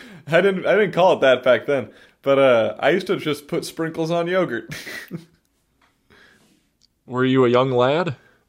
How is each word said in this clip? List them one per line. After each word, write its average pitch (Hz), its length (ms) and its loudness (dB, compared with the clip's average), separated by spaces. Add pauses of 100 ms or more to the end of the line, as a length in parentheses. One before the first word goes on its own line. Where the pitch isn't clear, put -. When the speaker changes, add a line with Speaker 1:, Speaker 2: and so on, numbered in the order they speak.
(260)
Speaker 1:
I 165 140 2
didn't, 190 260 0
I 151 100 2
didn't 208 160 0
call 175 200 4
it - 80 -2
that 131 220 4
back 120 240 2
then, 135 240 -4 (320)
but, 135 160 2
uh, 120 420 2
I 131 80 0
used 190 200 0
to 175 100 -2
just 147 300 -8
put - 180 -6
sprinkles 160 440 -6
on 170 160 -4
yogurt. 170 480 -4 (360)
<laughs> 165 80 -12 (1900)
Speaker 2:
Were 127 180 -2
you 131 200 4
a 120 40 4
young 127 220 2
lad? 135 460 0 (320)